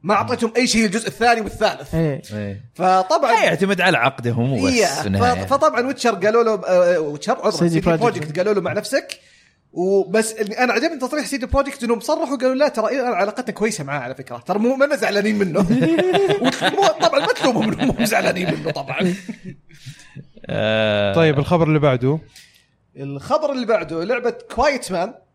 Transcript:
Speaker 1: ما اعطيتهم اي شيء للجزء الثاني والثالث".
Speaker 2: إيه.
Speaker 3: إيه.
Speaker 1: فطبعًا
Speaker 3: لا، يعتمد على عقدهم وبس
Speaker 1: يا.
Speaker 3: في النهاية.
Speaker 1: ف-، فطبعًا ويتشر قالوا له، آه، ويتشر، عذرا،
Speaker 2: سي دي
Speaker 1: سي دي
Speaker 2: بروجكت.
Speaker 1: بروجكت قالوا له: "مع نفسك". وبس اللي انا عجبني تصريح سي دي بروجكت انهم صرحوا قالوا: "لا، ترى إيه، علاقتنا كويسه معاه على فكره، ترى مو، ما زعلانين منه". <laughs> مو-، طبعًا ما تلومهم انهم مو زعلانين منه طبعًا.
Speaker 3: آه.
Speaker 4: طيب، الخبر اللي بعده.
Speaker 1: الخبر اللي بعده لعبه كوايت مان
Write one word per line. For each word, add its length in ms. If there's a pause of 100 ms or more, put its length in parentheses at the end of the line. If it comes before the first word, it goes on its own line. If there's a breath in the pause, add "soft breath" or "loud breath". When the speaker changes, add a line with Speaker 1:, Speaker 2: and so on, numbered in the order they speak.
Speaker 1:
ما 100
اعطيتهم 440
اي 100
شيء 140
للجزء 260
الثاني 340
والثالث". 540
Speaker 2:
إيه. 260 (120)
Speaker 3:
إيه. 280 (140)
Speaker 1:
فطبعًا 560
Speaker 3:
لا، 140
يعتمد 360
على 160
عقدهم 560
وبس 200
Speaker 1:
يا. 140
Speaker 3:
في 200
النهاية. 380
Speaker 1:
ف-، 80
فطبعًا 280
ويتشر 340
قالوا 280
له، 100 (140)
آه، 320
ويتشر، 400
عذرا، 120
Speaker 2:
سي 120
دي 60
Speaker 1:
سي 100
دي 60
Speaker 2:
بروجكت. 180
Speaker 1:
بروجكت 340
قالوا 160
له: 80
"مع 120
نفسك". 460 (540 soft breath)
وبس 580
اللي 260
انا 160
عجبني 260
تصريح 260
سي 120
دي 80
بروجكت 380
انهم 160
صرحوا 380
قالوا: 180
"لا، 120
ترى 220
إيه، 120
علاقتنا 500
كويسه 320
معاه 160
على 160
فكره، 220
ترى 220
مو، 160
ما 200
زعلانين 440
منه". 220
<laughs> 1120
مو-، 120 (140)
طبعًا 180
ما 220
تلومهم 320
انهم 260
مو 60
زعلانين 480
منه 180
طبعًا. 420 (1300 loud breath)
Speaker 3:
آه. 680
Speaker 4:
طيب، 260
الخبر 280
اللي 120
بعده. 400 (800 soft breath)
Speaker 1:
الخبر 540
اللي 140
بعده 380
لعبه 300 (220)
كوايت 360
مان 220 (220)